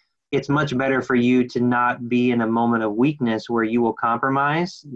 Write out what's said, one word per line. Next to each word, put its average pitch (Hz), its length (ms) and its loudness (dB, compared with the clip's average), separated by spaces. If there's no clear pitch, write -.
it's 139 180 -2
much 147 260 0
better 135 240 0
for 127 140 -4
you 123 340 4
to 123 120 -4
not 123 500 0
be 123 220 2
in 117 100 2
a 113 40 0
moment 117 380 0
of 104 100 -2
weakness 120 540 0
where 117 160 0
you 113 160 0
will 113 140 0
compromise 139 880 -2